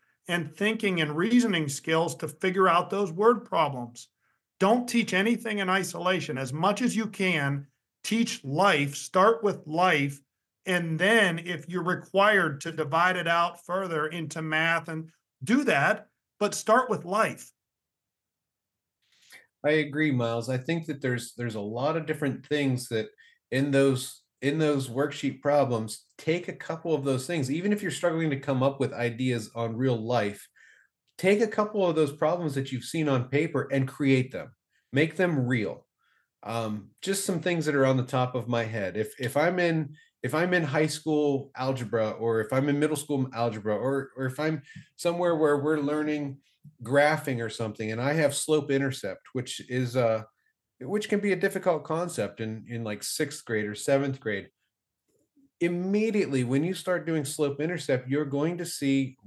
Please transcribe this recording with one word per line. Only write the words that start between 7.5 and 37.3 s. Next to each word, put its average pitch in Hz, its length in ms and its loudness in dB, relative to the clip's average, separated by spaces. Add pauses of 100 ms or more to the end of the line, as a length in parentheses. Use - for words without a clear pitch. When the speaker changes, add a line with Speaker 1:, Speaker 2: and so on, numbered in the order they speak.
Speaker 1:
teach - 420 -2
life, 143 500 2
start 220 480 2
with 196 240 -2
life. 151 540 2 (460)
And 170 320 0
then 190 420 4
if 170 280 -10
you're 175 140 -4
required 180 800 2
to 165 100 -6
divide 160 440 2
it 165 100 -4
out 170 400 0
further 175 400 -2
into 160 340 -6
math, 160 480 0
and 160 220 -8 (320)
do 247 220 2
that, 156 420 2 (320)
but 208 160 0
start 247 340 4
with 196 160 -2
life. 196 460 -2 (2250)
Speaker 2:
I 147 80 4
agree, 151 380 2
Miles. 117 380 0
I 127 100 -2
think 165 280 -4
that 139 140 -8
there's, 123 360 -4
there's 120 180 -6
a 107 60 -6
lot 120 360 -2
of 156 100 -4
different 151 400 -4
things 135 420 0
that 110 200 -2 (420)
in 139 200 0
those, 135 520 2 (200)
in 143 160 0
those 147 300 2
worksheet 139 520 -2
problems, 123 640 0 (140)
take 175 300 -2
a 180 40 -10
couple 165 420 -4
of 139 100 -2
those 131 220 0
things. 147 240 -2
Even 175 220 0
if 208 100 0
you're 185 80 -4
struggling 160 400 0
to 139 80 -2
come 135 240 0
up 139 160 2
with 123 140 0
ideas 120 640 -2
on 113 220 -4
real 127 200 2
life, 110 500 -2 (720)
take 202 220 4
a 226 60 4
couple 208 420 0
of 160 80 0
those 151 160 2
problems 160 420 0
that 131 180 -4
you've 123 120 -6
seen 160 240 -2
on 127 200 2
paper 143 420 0
and 135 180 0
create 131 440 2
them. 80 200 -10 (400)
Make 160 240 2
them 165 300 2
real. 113 400 -2 (560)
Um, 107 480 -6 (100)
just 190 240 -2
some 175 160 -2